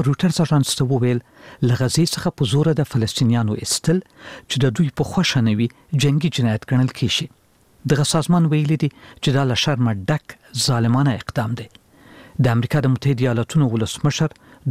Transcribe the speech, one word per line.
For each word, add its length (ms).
رویټرز 380
اژانس 340
ته 140
وویل، 280
له 140
غزې 320
څخه 240
په 140
زوره 260
د 140
فلسطینیانو 760
ایستل 320
چې 140
د 140
دوی 100
په 100
خوښه 380
نه 120
وي، 80
جنګي 340
جنایت 340
ګڼل 180
کیږي. 280
دغه 200
سازمان 420
ویلي 300
دي 100
چې 420
دا 140
له 140
شرمه 340
ډک 280
ظالمانه 520
اقدام 400
دی. 80
د 120
امریکا 300
د 80
متحده 320
ایالاتونو 480
ولسمشر 600